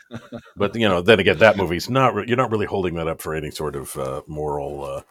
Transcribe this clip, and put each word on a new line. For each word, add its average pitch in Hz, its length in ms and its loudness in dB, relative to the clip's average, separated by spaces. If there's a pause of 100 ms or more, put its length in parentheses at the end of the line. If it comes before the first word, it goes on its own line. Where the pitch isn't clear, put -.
(560)
But, 101 200 -2
you 113 120 2
know, 90 140 2
then 95 180 6
again, 90 200 4
that 107 180 8
movie's 87 320 -2
not 127 240 4
re-, 101 140 -2
you're 117 100 0
not 123 140 0
really 107 160 0
holding 92 280 -2
that 82 120 -4
up 80 140 -4
for 80 120 -6
any 76 180 -4
sort 73 240 -6
of, 67 220 -10
uh, 65 300 -6
moral, 71 560 -6
uh, 69 260 -10